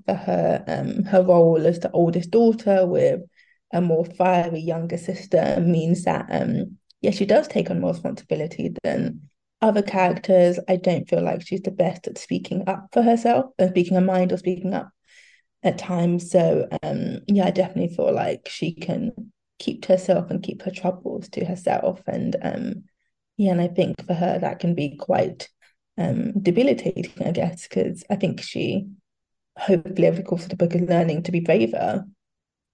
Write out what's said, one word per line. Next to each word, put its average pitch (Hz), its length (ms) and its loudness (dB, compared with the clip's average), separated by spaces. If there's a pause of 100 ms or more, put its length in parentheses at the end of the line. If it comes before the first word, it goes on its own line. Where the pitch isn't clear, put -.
for 190 100 -2
her, 175 520 0
um, - 380 -2
her 185 180 4
role 165 440 6
as 170 120 2
the - 140 -4
oldest 170 380 2
daughter 214 560 4
with 147 340 2 (520)
a 175 80 0
more 170 240 2
fiery 175 560 2
younger 165 380 -4
sister 170 640 0
means 170 440 2
that, - 260 -2
um, - 460 -2 (240)
yeah, - 120 2
she 196 140 -2
does 277 220 4
take 180 220 -2
on 175 100 -2
more 180 120 0
responsibility - 880 -6
than - 380 -4 (420)
other 214 200 4
characters. 180 760 4 (100)
I 185 80 2
don't 180 320 0
feel 170 140 2
like 170 240 -4
she's 190 160 -6
the - 80 -4
best - 380 -2
at - 100 -14
speaking - 500 -6
up 190 240 -6
for 240 100 4
herself, 233 440 4 (120)
uh, 185 100 4
speaking 180 260 2
her 180 60 4
mind 185 320 2
or 180 40 0
speaking 180 380 -4
up - 160 -6 (720)
at - 160 0
times. 170 520 0
So, 165 380 4 (140)
um, - 440 -6
yeah, 202 200 4
I 202 40 2
definitely 180 440 -2
feel - 180 0
like - 360 -4
she 165 260 -6
can - 560 -6 (280)
keep - 240 -8
to - 100 0
herself 180 380 0
and 185 120 -4
keep - 200 -10
her 185 80 -8
troubles - 600 -6
to - 140 -6
herself. - 600 -2
And, - 360 -4
um, - 420 -6 (520)
yeah, 196 160 2
and 170 80 2
I 175 80 0
think 175 380 -2
for 180 80 -2
her 175 240 0
that - 200 -4
can 170 160 0
be 143 220 -4
quite, - 520 -2 (480)
um, - 440 -2
debilitating, - 840 0
I - 60 -2
guess, 170 340 -4
'cause 175 440 -4
I 202 60 -2
think 196 260 -2
she, - 440 -4 (680)
hopefully 175 520 0
over 165 100 0
the - 40 -6
course 175 220 -4
of - 60 -14
the 180 60 -10
book, 175 180 0
is 175 140 2
learning 170 360 0
to 175 80 -6
be 170 80 0
braver. 196 640 0 (680)